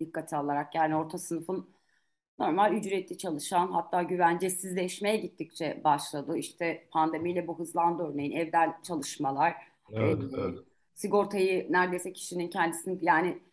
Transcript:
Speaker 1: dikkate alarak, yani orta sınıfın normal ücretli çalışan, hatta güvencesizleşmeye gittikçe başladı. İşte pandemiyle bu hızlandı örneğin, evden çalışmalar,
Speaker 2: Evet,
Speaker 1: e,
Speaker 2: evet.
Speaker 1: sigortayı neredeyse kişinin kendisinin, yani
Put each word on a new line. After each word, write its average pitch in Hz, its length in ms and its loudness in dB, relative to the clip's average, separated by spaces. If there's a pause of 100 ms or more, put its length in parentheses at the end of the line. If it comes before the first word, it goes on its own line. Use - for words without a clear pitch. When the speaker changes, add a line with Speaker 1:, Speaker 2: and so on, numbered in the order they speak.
Speaker 1:
dikkate 160 360 -6
alarak, 143 380 -2
yani 156 220 2
orta 156 220 -2
sınıfın 170 500 -6 (720)
normal 202 360 2
ücretli 190 440 -4
çalışan, 180 540 0
hatta 175 300 0
güvencesizleşmeye 180 1120 0
gittikçe - 680 -6
başladı. 151 540 2
İşte 160 520 -4
pandemiyle 165 560 0
bu 160 120 -6
hızlandı 170 440 0
örneğin, 143 300 -2
evden 160 500 2
çalışmalar, 151 720 0 (380)
Speaker 2:
Evet, 110 300 2
Speaker 1:
e, 131 180 -6
Speaker 2:
evet. 92 180 -4 (360)
Speaker 1:
sigortayı 196 760 2
neredeyse 180 420 2
kişinin 175 380 -6
kendisinin, 185 520 -2
yani 170 360 4 (140)